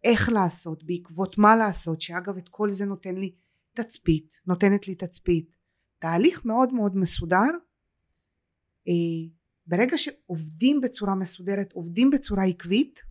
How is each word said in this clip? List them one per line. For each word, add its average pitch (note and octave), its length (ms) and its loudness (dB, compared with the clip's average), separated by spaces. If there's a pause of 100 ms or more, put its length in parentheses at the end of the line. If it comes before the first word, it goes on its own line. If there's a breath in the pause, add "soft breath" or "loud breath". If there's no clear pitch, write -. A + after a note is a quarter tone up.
איך A3 260 4
לעשות, F3 540 -2
בעקבות F3 540 -6
מה G#3 180 8
לעשות, F3+ 460 -2
שאגב F3+ 360 -8
את F3+ 120 -16
כל G#3 220 -4
זה G3 140 -4
נותן G3 300 -8
לי F#3+ 160 -6 (420)
תצפית, - 720 -4
נותנת G3 400 2
לי F#3+ 80 -8
תצפית, F3 600 -4 (440)
תהליך F#3+ 460 0
מאוד A#3+ 280 2
מאוד G3+ 240 0
מסודר, F#3 540 2 (1400)
אה, F3 60 0 (760)
ברגע A3+ 300 2
שעובדים F3 840 -2
בצורה G#3+ 340 -2
מסודרת, F#3+ 580 -6
עובדים F3 360 0
בצורה A3 340 0
עקבית F#3+ 560 0 (120)